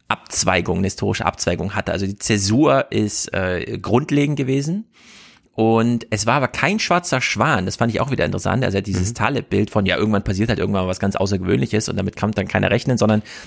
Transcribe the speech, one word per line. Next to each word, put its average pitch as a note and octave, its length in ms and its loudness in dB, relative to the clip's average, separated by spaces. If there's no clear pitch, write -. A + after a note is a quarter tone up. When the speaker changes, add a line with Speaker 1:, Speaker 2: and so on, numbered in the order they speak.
Speaker 1:
Abzweigung, F#2 720 0
eine F#2+ 80 0
historische G2 400 -2
Abzweigung F2+ 480 -2
hatte. G2+ 160 -4
Also F2+ 160 -2
die G2 100 -6
Zäsur A#2+ 760 2
ist, - 420 -2
äh, F#2 480 -4
grundlegend C#3+ 540 2
gewesen. C#3+ 480 -2
Und A2+ 540 2
es G#2+ 160 -2
war A#2+ 120 2
aber C3 120 0
kein F#3+ 300 0
schwarzer - 420 0
Schwan, C#3 460 0
das - 100 -4
fand A#2 160 0
ich - 80 0
auch C#3 100 -2
wieder G2+ 140 0
interessant. G2 400 0
Also G2 160 0
dieses F#2+ 300 0
Speaker 2:
Mhm. A#2 40 -8
Speaker 1:
Taleb-Bild G#2+ 560 0
von, G2+ 140 0
ja, F#2 140 2
irgendwann G2+ 260 0
passiert G#2 240 0
halt G#2+ 100 0
irgendwann F#2+ 280 0
was F#2 120 -4
ganz G2 160 0
Außergewöhnliches G2+ 760 0
und G2 80 -4
damit F#2+ 180 -4
kann G#2+ 140 -2
dann G2+ 180 -2
keiner G2 220 0
rechnen, B2 260 0
sondern G#2+ 260 4